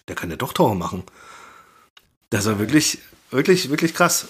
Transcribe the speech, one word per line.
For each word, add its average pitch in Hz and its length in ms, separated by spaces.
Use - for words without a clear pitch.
der 92 80
kann - 140
ja 80 60
doch 127 180
Tore 120 220
machen. 90 280
Das 104 160
war 107 140
wirklich, 135 400
wirklich, 156 380
wirklich 156 260
krass. 175 340